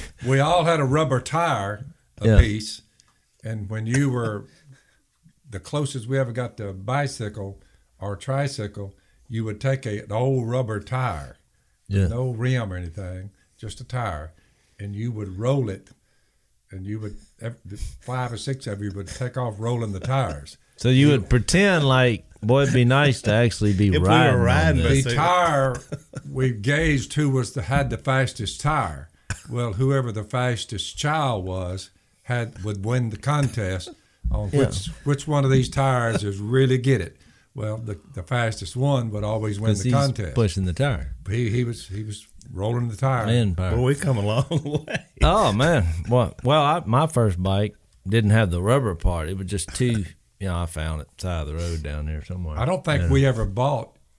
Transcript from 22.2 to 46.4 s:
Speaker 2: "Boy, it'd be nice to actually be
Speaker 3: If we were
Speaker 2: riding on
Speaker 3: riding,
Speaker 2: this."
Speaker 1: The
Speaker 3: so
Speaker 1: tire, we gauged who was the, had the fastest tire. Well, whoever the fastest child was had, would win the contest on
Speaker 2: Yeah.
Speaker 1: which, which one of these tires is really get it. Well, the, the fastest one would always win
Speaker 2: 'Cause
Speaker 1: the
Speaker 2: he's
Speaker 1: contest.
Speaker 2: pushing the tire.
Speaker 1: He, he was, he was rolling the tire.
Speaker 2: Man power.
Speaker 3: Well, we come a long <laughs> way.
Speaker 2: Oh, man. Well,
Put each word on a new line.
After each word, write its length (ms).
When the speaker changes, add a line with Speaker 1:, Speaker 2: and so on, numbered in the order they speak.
Speaker 2:
"Boy, 220
it'd 100
be 100
nice 380
to 100
actually 400
be 140
Speaker 3:
If 80
we 60
were 80
Speaker 2:
riding 260
on 100
Speaker 3:
riding, 380
Speaker 2:
this." 220
Speaker 1:
The 60
Speaker 3:
so 60
Speaker 1:
tire, 600
we 200
gauged 640
who 160
was 240
the, 80
had 260
the 80
fastest 640
tire. 480
Well, 240
whoever 400
the 100
fastest 760
child 480
was 420
had, 380
would 220
win 240
the 80
contest 720
on 220
Speaker 2:
Yeah. 140
Speaker 1:
which, 220
which 220
one 200
of 40
these 200
tires 520
is 160
really 380
get 240
it. 160
Well, 240
the, 200
the 100
fastest 540
one 360
would 120
always 340
win 120
Speaker 2:
'Cause 120
Speaker 1:
the 80
Speaker 2:
he's 40
Speaker 1:
contest. 400
Speaker 2:
pushing 320
the 80
tire. 400
Speaker 1:
He, 180
he 160
was, 240
he 140
was 240
rolling 380
the 60
tire. 280
Speaker 2:
Man 300
power. 220
Speaker 3:
Well, 80
we 100
come 240
a 80
long 580
<laughs> 20
way. 180
Speaker 2:
Oh, 320
man. 320
Well, 240